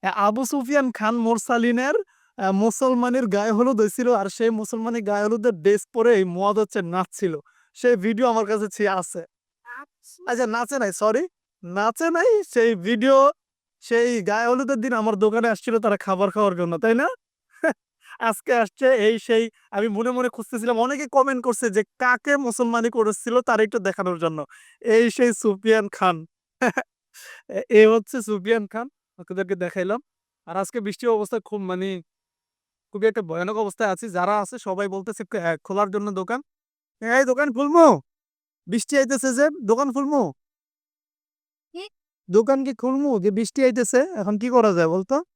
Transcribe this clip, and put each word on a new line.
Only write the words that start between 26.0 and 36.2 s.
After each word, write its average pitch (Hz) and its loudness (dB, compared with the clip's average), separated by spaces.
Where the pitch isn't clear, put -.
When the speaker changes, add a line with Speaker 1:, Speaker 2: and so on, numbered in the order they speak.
Speaker 1:
<laughs> 254 0
এ, 190 -6
এ 214 8
হচ্ছে 226 0
সুফিয়ান 214 -4
খান, 233 -10
ওদেরকে 185 -6
দেখাইলাম। 185 -4
আর 170 -10
আজকে 196 -6
বৃষ্টির 208 -4
অবস্থা 220 0
খুব, 208 -10
মানে, 185 -6
খুবই 208 -2
একটা 220 -2
ভয়ানক 175 -6
অবস্থায় 214 -2
আছি। 185 -6
যারা 180 0
আছে 202 -6
সবাই 202 -4
বলতেছে, 196 -10
"এ, 170 -2
খোলার 202 -2
জন্য 208 -6
দোকান।" 190 -4